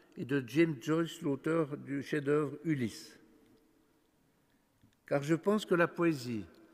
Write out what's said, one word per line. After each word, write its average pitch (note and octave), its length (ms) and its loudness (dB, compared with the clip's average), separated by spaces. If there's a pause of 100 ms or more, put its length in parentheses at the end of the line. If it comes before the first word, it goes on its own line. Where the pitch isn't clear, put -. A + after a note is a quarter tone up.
(180)
et - 80 -6
de C3+ 220 0
James D#3 340 4
Joyce, D#3+ 400 0
l'auteur D3 560 0
du C3 260 -6
chef-d'œuvre C#3+ 600 0
Ulysse. C3 500 -2 (1900)
Car C#3+ 160 0
je D#3 100 2
pense G3+ 320 2
que - 80 2
la E3+ 140 6
poésie, B2+ 580 0 (280)